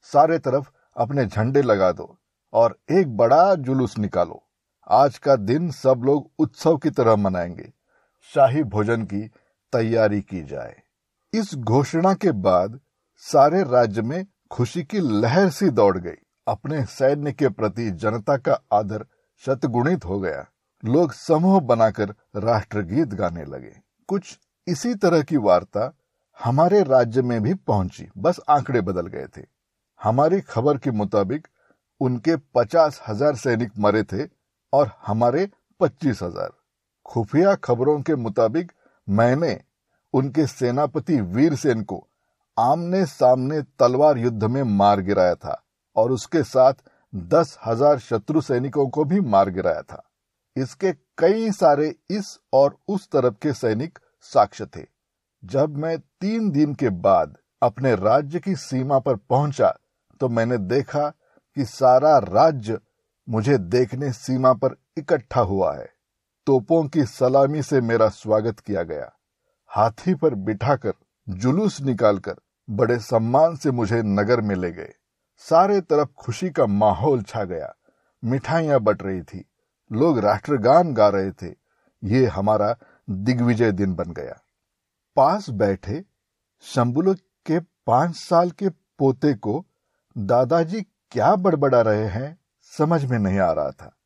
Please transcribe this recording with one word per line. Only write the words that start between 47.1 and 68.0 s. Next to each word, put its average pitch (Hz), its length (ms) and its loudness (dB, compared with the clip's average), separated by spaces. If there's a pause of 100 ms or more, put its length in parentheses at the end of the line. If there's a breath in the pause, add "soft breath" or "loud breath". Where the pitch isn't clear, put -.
दस 104 500 0
हजार 123 340 2
शत्रु 151 420 -2
सैनिकों 135 480 -2
को 151 160 -2
भी 180 140 0
मार 98 300 2
गिराया 87 320 -2
था। - 220 -20 (520)
इसके 156 380 -4 (240)
कई 214 340 2
सारे 151 440 2 (140)
इस 196 300 -8 (140)
और 135 240 4 (100)
उस 196 220 -6
तरफ 123 320 0
के 147 120 -4
सैनिक 123 460 -4 (220)
साक्ष्य 107 440 0
थे। - 200 -18 (600)
जब 139 320 -2
मैं 160 220 -6
तीन 214 520 -4
दिन 147 240 0
के 131 140 -2
बाद 87 480 0 (260)
अपने 123 320 0
राज्य 139 440 0
की 190 160 -4
सीमा 135 440 -2
पर 123 160 -2
पहुंचा, 127 600 0 (420)
तो 131 100 -2
मैंने 117 280 0
देखा 135 520 -2 (460)
कि 143 100 -4
सारा 135 520 4
राज्य 113 640 0 (500)
मुझे 110 280 0
देखने 120 560 -2
सीमा 131 400 0
पर 127 220 -2 (220)
इकट्ठा 139 440 -2
हुआ 92 340 -2
है। - 180 -16 (520)
तोपों 143 420 2
की - 180 0
सलामी 139 580 0
से 135 180 0
मेरा 113 280 2